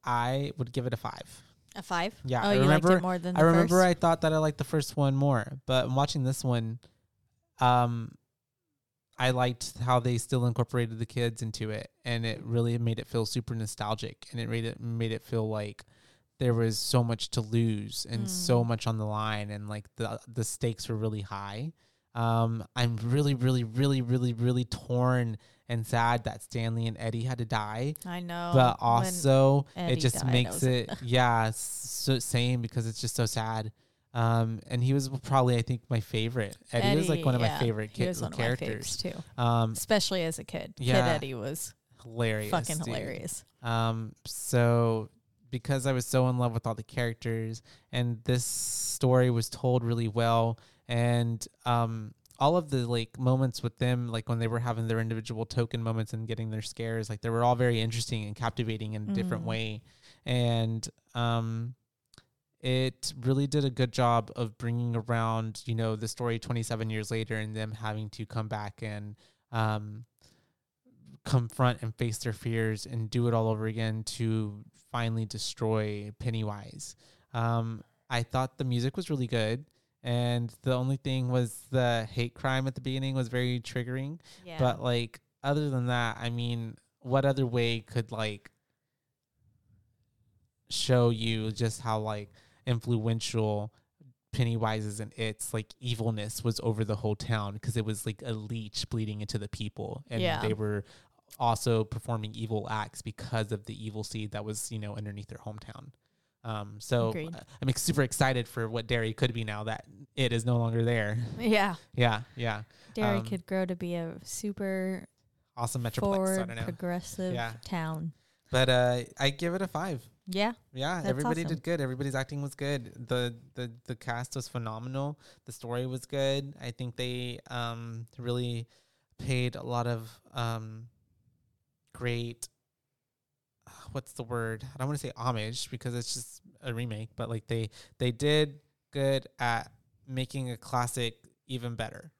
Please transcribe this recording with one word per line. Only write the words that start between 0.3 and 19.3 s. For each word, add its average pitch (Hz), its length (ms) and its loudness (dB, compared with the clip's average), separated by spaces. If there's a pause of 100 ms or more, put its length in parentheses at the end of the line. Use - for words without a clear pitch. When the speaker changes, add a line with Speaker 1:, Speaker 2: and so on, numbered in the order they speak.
Speaker 1:
would 123 160 -4
give 123 140 -2
it 123 80 0
a - 20 -6
five. - 260 -8 (540)
Speaker 2:
A 196 60 -10
five? 180 320 -2 (100)
Speaker 1:
Yeah, 127 200 2
Speaker 2:
Oh, 202 60 4
Speaker 1:
I - 40 6
Speaker 2:
you - 100 6
liked 151 200 6
it 175 40 6
Speaker 1:
remember, 185 120 8
Speaker 2:
more 180 180 0
than 175 180 -2
Speaker 1:
I 151 40 4
Speaker 2:
the 160 60 10
Speaker 1:
remember 170 300 6
Speaker 2:
first? 185 100 8
Speaker 1:
I 175 80 6
thought 165 280 2
that 160 100 4
I 156 60 4
liked 156 200 0
the 143 60 0
first - 320 -2
one 139 180 4
more, 135 520 2
but 127 240 2
watching 139 340 2
this 131 200 0
one, 120 340 0 (840)
um, 120 520 4 (1040)
I 127 120 4
liked 123 480 0
how 123 220 4
they 120 180 2
still 123 280 0
incorporated 117 520 0
the 113 80 -4
kids 117 360 -2
into 110 280 -4
it, 104 200 -8 (140)
and 117 220 -2
it - 160 -4
really 117 360 2
made 113 200 2
it 110 80 -8
feel 113 200 0
super 117 280 -4
nostalgic, 110 800 -4
and 120 80 -6
it 113 80 -4
made 113 160 -2
it, 113 160 -6
made 117 320 -2
it 110 120 -4
feel 110 240 -2
like 107 360 -6 (540)
there 123 160 4
was 113 240 2
so 123 260 4
much 117 260 -2
to - 100 0
lose 107 680 0
and 104 200 -2
so 127 360 2
Speaker 2:
Mm. 117 40 0
Speaker 1:
much 113 180 -2
on 113 120 0
the 107 80 -2
line, 107 440 -2